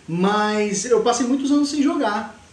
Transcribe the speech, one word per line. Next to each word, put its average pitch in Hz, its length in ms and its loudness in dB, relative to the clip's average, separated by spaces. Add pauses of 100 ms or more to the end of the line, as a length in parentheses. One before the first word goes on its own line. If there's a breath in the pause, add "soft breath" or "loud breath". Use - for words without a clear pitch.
Mas 208 800 0
eu 233 160 4
passei 240 260 0
muitos 277 240 -2
anos 285 180 2
sem 302 140 -2
jogar 220 580 -2 (120)